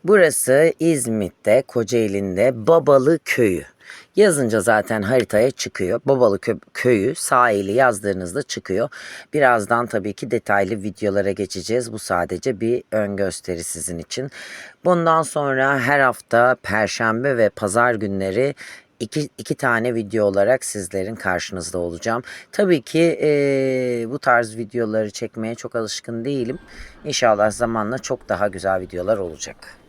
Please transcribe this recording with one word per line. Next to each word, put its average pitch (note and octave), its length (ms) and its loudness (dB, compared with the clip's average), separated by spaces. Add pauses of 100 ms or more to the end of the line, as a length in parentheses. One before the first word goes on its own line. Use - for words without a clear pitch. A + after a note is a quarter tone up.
Burası D#3+ 760 6
İzmit'te, A#2+ 880 2
Kocaeli'nde G#2 1000 0
Babalı D3 580 4
Köyü. G2+ 380 0 (520)
Yazınca C#3+ 460 4
zaten G#2+ 400 2
haritaya A#2 500 2
çıkıyor. - 540 -4
Babalı B2 340 4
Kö-, - 200 -4 (140)
Köyü, B2 420 2
sahili G#2+ 560 0
yazdığınızda G2+ 720 0
çıkıyor. G#2+ 460 -4 (440)
Birazdan A#2 540 4
tabii G#2 260 -4
ki A2 180 -8
detaylı G2+ 520 0
videolara G2+ 480 -2
geçeceğiz. G#2 600 -6
Bu G#2+ 60 -10
sadece F2+ 600 -4
bir A2+ 320 -2
ön G#2 240 -2
gösteri F2+ 480 -4
sizin E2 360 -8
için. B2+ 320 -10 (540)
Bundan E3 360 2
sonra C#3 580 0
her C#3 200 2
hafta B2 640 2
Perşembe A2+ 720 0
ve G#2+ 120 4
Pazar A2+ 460 0
günleri G2+ 600 -2 (460)
iki, D3 360 -6
iki - 180 -6
tane A#2 400 0
video G#2+ 300 0
olarak G2+ 400 2
sizlerin G2 500 -6
karşınızda F2+ 640 -6
olacağım. F2 460 -4 (280)
Tabii F3+ 300 2
ki, E3 400 0
e, D3+ 80 2 (800)
bu C#3+ 100 -8
tarz A#2+ 380 2
videoları A2 540 -2
çekmeye A2+ 440 -8
çok - 200 -14
alışkın A#2 500 -6
değilim. C#3 340 -4 (460)
İnşallah G#2+ 460 2
zamanla A2+ 460 -2
çok - 320 -8
daha G2+ 180 0
güzel F#2+ 320 -2
videolar F#2 380 -4
olacak. D#2 600 -12 (120)